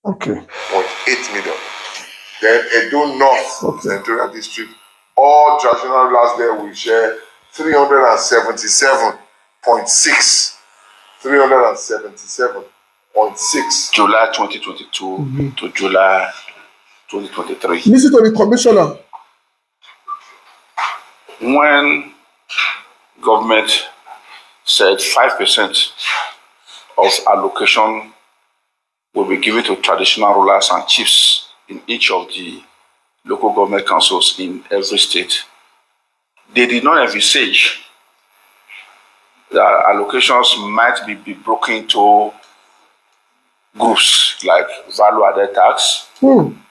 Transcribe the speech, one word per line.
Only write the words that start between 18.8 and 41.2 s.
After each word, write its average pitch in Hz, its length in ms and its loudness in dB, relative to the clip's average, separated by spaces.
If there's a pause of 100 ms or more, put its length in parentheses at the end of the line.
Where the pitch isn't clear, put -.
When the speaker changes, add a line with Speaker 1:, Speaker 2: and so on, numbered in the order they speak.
Speaker 3:
When 143 720 0 (1080)
government 113 640 0 (760)
said 98 360 2
five - 360 0
percent - 560 -2 (1040)
of 101 140 2 (180)
allocation 110 840 -2 (1000)
will 101 120 -2
be 95 120 -2
given - 260 -2
to 95 120 -2
traditional 101 580 0
rulers 98 380 4
and - 140 -4
chiefs - 640 0 (200)
in 98 180 -16
each 117 240 -2
of 90 180 -4
the 85 340 -16 (600)
local - 280 -2
government 101 340 -2
councils 90 520 0
in 90 320 -10
every 98 280 -2
state. - 460 -4 (1080)
They 123 120 2
did 123 180 -2
not 147 220 4
envisage 104 800 0 (1700)
that - 380 4
allocations 123 680 0 (160)
might 117 340 0
be, 104 80 -10
be 98 200 -16